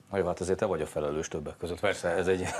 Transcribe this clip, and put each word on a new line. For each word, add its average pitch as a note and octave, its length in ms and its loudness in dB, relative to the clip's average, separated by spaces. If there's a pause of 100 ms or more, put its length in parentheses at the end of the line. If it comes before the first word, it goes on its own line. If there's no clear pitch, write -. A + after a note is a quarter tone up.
(100)
Na G2 80 0
jó, F2 80 4
hát F2 140 0
ezért F2+ 180 2
te A2 60 2
vagy F2+ 160 2
a D2+ 60 0
felelős D2+ 420 -2
többek D2+ 280 -6
között. E2+ 240 -6
Persze, F2+ 280 2
ez F2 180 2
egy, F#2 180 4 (160)